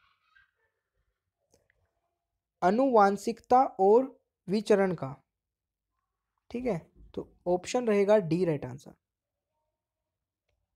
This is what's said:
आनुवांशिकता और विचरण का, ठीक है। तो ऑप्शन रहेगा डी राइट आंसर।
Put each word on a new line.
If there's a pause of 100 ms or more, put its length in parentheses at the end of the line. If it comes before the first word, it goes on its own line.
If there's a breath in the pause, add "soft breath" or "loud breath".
(2750)
आनुवांशिकता
और (260)
विचरण
का, (1300)
ठीक
है। (220)
तो (100)
ऑप्शन
रहेगा
डी
राइट
आंसर। (1800)